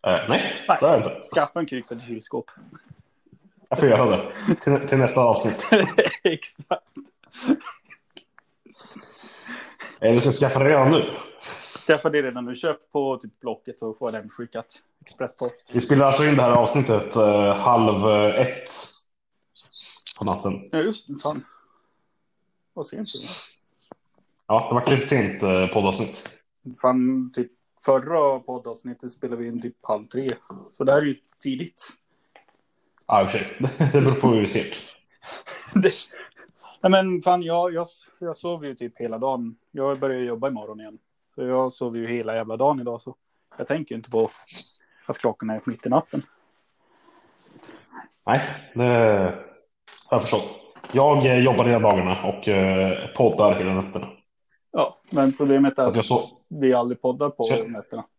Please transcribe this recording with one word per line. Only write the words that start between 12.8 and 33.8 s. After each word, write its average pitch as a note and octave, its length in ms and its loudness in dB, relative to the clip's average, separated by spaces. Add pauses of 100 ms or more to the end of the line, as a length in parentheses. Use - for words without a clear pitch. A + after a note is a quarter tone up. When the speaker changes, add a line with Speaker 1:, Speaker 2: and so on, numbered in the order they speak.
Speaker 2:
på C3+ 260 -2
typ A2 220 -18
Blocket A#2 420 -10
och A2 160 -8
få A#2+ 140 -6
det A2 60 -8
hemskickat. A2+ 640 -14 (220)
Expresspost. - 720 -10
Speaker 1:
Vi A#2+ 80 2
spelar C#3 240 4
alltså C#3 200 4
in D3 100 4
det B2+ 60 4
här A#2+ 100 4
avsnittet, A#2+ 640 2
eh, G#2 400 4
halv, A2 540 4
eh, G#2 380 4
ett - 220 -12 (1500)
på - 80 -8
natten. G2 460 -6
Speaker 2:
Ja, D#3+ 80 -4
just G#3+ 280 -4
det. C#3+ 60 -12 (100)
Fan. D3 180 -6 (1300)
Vad E3 120 -10
sent - 280 -12
det - 60 -12
var. - 160 -12 (1300)
Speaker 1:
Ja, - 60 -8
det A#2+ 60 -2
var B2 220 0
lite - 120 -2
sent, G#2+ 360 0
eh, F#2 240 2
poddavsnitt. G2 640 -2 (520)
Speaker 2:
Fan, B2+ 540 0
typ B2 160 -6 (340)
förra C#3 540 2
poddavsnittet A#2+ 720 -12
spelade A#2+ 300 -8
vi A#2 60 -8
in A#2 140 -8
typ A#2+ 200 -12
halv G#2+ 240 -6
tre. C3 260 -6 (460)
Så D3+ 60 -4
det C3+ 80 2
här C#3+ 100 4
är D3+ 40 -2
ju C3+ 100 -4 (280)
tidigt. C3+ 400 -10 (1200)
Speaker 1:
Ja, G#2+ 140 4
i F#2 40 2
och F#2 40 -6
för - 100 -4
sig. - 80 -8 (120)
<laughs> C3 180 -2
Det C#3+ 140 2 (100)